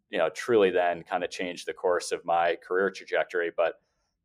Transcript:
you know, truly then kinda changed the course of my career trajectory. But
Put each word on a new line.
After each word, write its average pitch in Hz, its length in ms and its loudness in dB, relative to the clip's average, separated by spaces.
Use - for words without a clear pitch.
you 104 80 -8
know, 80 140 0
truly 104 400 4
then 87 320 0
kinda 90 260 -4
changed 87 400 -8
the 80 60 -4
course 87 380 -2
of 85 120 -4
my 85 320 2
career 92 240 0
trajectory. 85 640 -2
But 82 200 0